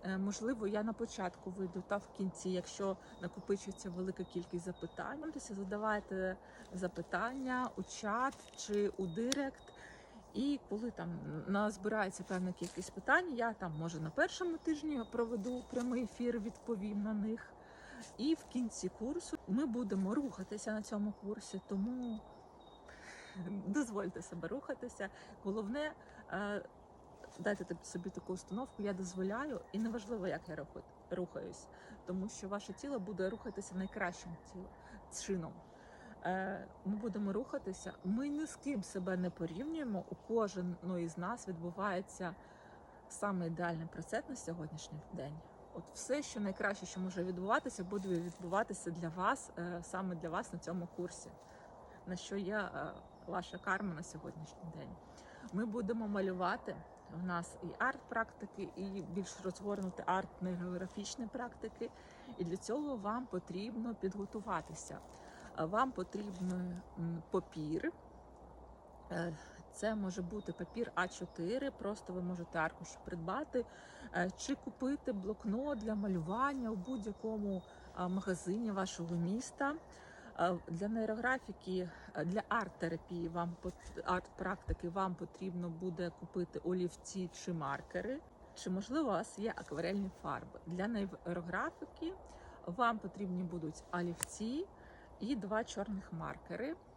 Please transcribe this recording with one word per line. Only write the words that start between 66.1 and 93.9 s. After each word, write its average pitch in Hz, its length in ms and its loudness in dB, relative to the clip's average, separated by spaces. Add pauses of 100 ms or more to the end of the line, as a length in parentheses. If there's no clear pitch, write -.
м, 170 320 0
папір. 165 600 2 (1200)
Е, 170 260 0 (360)
це 220 220 2
може 190 280 0
бути 190 300 -2
папір - 420 -2
А 180 140 4
чотири, 208 640 0
просто 208 420 -2
ви 180 100 0
можете 175 360 0
аркуш 165 300 2 (160)
придбати, 214 600 2 (500)
е, 180 220 4
чи - 180 2
купити 262 580 0
блокнот 214 640 2
для 220 160 2
малювання 214 760 4
у 220 60 2
будь-якому, 208 840 0 (360)
е, 180 100 2
магазині 190 640 4
вашого 185 460 2
міста. 226 580 4 (640)
Е, 175 200 6 (100)
для 175 200 0
нейрографіки, 220 1000 2 (260)
е, 151 100 2
для 180 240 4
арт-терапії 175 800 2
вам 170 340 0
пот-, - 420 -6
арт-практики - 840 2
вам 190 260 4
потрібно 175 540 -2
буде 170 420 0 (100)
купити 175 380 -2
олівці 180 760 0
чи - 200 -4
маркери. 180 680 0 (340)
Чи, - 160 -2
можливо, 247 380 4
у 208 40 6
вас 180 260 2
є 208 180 0
акварельні 185 540 0 (120)
фарби? - 440 -2
Для 180 220 2
нейрографіки 202 1200 0 (540)
вам 233 320 6
потрібні 185 440 0
будуть 160 500 -2